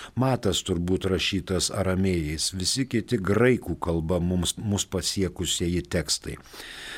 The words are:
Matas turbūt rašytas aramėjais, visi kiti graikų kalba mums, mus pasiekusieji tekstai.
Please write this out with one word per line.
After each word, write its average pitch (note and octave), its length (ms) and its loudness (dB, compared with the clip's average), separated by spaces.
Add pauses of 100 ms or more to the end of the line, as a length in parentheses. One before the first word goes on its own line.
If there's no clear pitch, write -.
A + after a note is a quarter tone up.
(140)
Matas A#2+ 480 2
turbūt F2+ 480 0
rašytas F2+ 600 0
aramėjais, F#2 840 0
visi F#2+ 320 -2
kiti A#2 320 0
graikų G2+ 600 2
kalba E2+ 420 0
mums, F2 360 0
mus G2+ 300 -2
pasiekusieji F2 960 -2
tekstai. D#2+ 540 -4 (600)